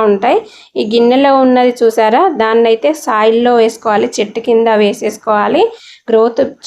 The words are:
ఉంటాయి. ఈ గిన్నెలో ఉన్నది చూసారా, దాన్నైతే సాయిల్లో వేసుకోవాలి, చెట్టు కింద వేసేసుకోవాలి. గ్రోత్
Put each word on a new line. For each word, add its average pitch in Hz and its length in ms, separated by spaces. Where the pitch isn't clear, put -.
ఉంటాయి. 226 300
ఈ 240 40
గిన్నెలో 247 380
ఉన్నది 247 360
చూసారా, 226 400
దాన్నైతే 226 480
సాయిల్లో 226 560
వేసుకోవాలి, 226 460
చెట్టు 214 300
కింద 226 200
వేసేసుకోవాలి. 214 760
గ్రోత్ 226 320